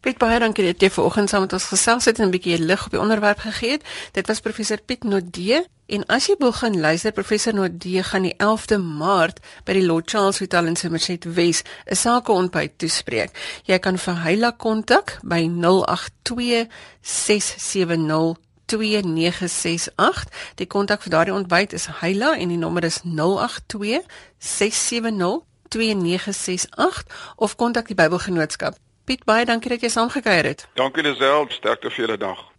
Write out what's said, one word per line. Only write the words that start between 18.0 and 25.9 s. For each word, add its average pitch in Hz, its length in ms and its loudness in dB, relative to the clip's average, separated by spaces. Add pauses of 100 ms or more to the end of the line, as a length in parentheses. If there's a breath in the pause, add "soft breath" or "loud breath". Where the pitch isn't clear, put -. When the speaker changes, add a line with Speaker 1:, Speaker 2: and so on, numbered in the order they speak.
Speaker 1:
twee 214 360 0
nege 175 460 0
ses 170 480 -4
agt. - 340 0 (260 loud breath)
Die 180 120 -6
kontak 202 340 -2
vir 180 100 -6
daardie 170 220 2
ontbyt 190 400 0
is 160 140 -6 (140)
Heila 214 360 0
en 175 120 -2
die 170 80 -2
nommer 170 260 -2
is - 200 -2
nul 170 380 0
agt - 260 -6
twee 220 340 -4 (380 loud breath)
ses - 480 -2
sewe 233 240 -2
nul 202 340 0 (240)
twee 220 260 0